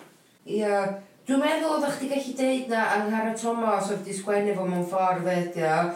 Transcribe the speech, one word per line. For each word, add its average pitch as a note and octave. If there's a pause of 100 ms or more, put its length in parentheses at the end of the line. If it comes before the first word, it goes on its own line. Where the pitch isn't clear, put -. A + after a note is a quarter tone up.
(460)
Ie. G#3 (500)
Dwi'n C4+
meddwl D#4
oeddech C#4
chdi C4
gallu C4+
deud C4
na A3+ (100)
Angharad A3
Thomas A3
oedd F#3+
'di G3+
sgwennu G3+
fo F#3
mewn F3+
ffordd, F#3
fyd, F3
ie. D#3+ (200)